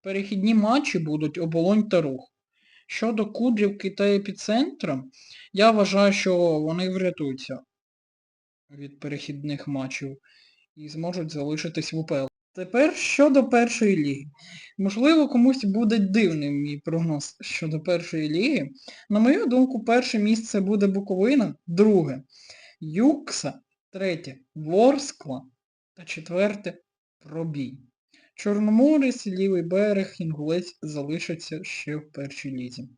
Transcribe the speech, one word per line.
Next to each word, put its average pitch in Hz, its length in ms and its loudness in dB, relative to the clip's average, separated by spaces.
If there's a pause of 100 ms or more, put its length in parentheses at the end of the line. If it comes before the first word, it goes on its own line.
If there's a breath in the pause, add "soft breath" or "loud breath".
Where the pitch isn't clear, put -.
Перехідні 196 540 -2
матчі 220 440 2
будуть 151 380 -4
Оболонь 175 520 2
та 175 120 4
Рух. 135 320 -8 (540 soft breath)
Щодо 220 440 -2
Кудрівки 208 580 0
та 202 260 2
Епіцентра, 196 880 -4 (500 loud breath)
я 214 180 6
вважаю, 202 420 4
що 185 240 0
вони 170 520 0
врятуються 156 720 -4 (1120)
від 143 280 -18
перехідних 143 680 -8
матчів 135 500 -6 (580 soft breath)
і 151 140 0
зможуть 165 420 -4
залишитись 151 600 -4
в 160 40 -2
У 160 80 -2
П 160 100 -2
Л. 135 120 0 (260)
Тепер 247 420 2
щодо 277 540 4
першої 233 480 4
ліги. 143 280 -2 (520 loud breath)
Можливо, 262 500 4
комусь 254 380 4
буде 220 320 2
дивним 185 560 2
мій 147 240 -4
прогноз 165 640 -4
щодо 156 380 -6
першої 165 500 -2
ліги. 180 400 0 (400 loud breath)
На 208 100 2
мою 320 260 4
думку, 254 380 2
перше 240 360 2
місце 214 420 0
буде 196 260 2
Буковина, 196 680 0 (120)
друге 170 560 2 (560 loud breath)
Юкса, 180 720 -2 (360)
третє 175 480 -6 (180)
Ворскла 170 880 0 (520)
та 165 120 -20
четверте 180 760 -4 (380)
Пробій. 151 580 -8 (580 soft breath)
Чорноморець, 240 920 2
Лівий 185 360 0
берег, 196 560 0
Інгулець 160 640 -4
залишаться 160 840 -8
ще - 320 -10
в 147 160 -12
першій 139 400 -12
лізі. 127 460 -12